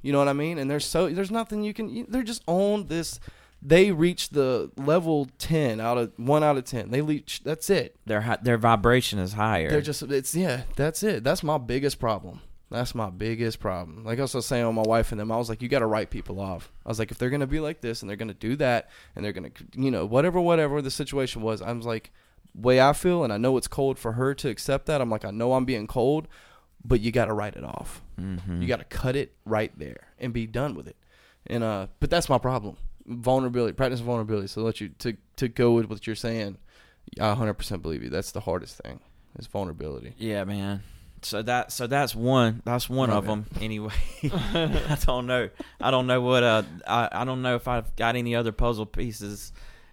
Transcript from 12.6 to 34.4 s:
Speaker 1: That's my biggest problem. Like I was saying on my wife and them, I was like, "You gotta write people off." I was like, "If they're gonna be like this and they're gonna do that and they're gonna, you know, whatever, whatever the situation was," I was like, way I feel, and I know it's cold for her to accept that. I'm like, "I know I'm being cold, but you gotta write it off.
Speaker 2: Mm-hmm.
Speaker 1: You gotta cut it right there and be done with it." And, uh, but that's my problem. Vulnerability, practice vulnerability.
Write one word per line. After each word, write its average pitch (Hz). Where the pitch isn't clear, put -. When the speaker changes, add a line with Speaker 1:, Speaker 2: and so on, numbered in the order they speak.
Speaker 1:
That's 123
my 110
biggest 110
problem. 90
Like 117
I 139
was 127
saying 120
on 113
my 110
wife 113
and 107
them, 110
I 113
was 120
like, 113
"You 123
gotta 123
write 107
people 95
off." 95
I -
was 113
like, 110
"If -
they're 127
gonna 139
be 147
like 156
this 117
and 101
they're 101
gonna 110
do 110
that 127
and -
they're 104
gonna, 85
you 131
know, 98
whatever, 160
whatever 160
the 135
situation 135
was," 110
I 117
was 117
like, 113
way 127
I 139
feel, 175
and 113
I 104
know 131
it's 117
cold 135
for 117
her 131
to 139
accept 135
that. 147
I'm 120
like, 107
"I 101
know 117
I'm 127
being 113
cold, 143
but 120
you 113
gotta 110
write 104
it -
off. -
Speaker 2:
Mm-hmm. 90
Speaker 1:
You 90
gotta 120
cut 127
it -
right 107
there 71
and 123
be 113
done 120
with 65
it." -
And, 117
uh, 101
but -
that's 170
my 131
problem. 123
Vulnerability, 120
practice 127
vulnerability. 110